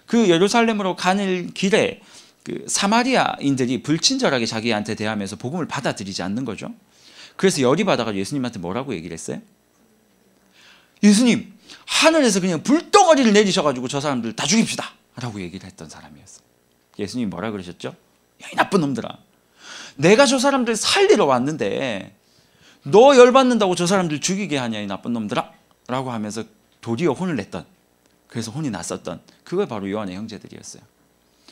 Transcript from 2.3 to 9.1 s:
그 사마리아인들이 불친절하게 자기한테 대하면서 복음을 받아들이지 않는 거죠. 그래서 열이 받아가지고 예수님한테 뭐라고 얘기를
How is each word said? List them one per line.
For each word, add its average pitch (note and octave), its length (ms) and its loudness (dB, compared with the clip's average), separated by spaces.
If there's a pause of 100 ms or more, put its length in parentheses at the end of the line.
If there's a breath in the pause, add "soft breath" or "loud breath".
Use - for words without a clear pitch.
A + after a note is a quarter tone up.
그 - 240 -10
사마리아인들이 D#3+ 1160 0
불친절하게 E3 600 0
자기한테 A2 500 -4
대하면서 G#2 400 -6
복음을 C3+ 320 -8
받아들이지 G#2 560 -8
않는 G#2 220 -6
거죠. A2+ 280 -10 (600 loud breath)
그래서 F3+ 260 0
열이 C#3+ 220 2
받아가지고 A2+ 360 0
예수님한테 B2 400 -6
뭐라고 G#2 360 -6
얘기를 E2 180 -12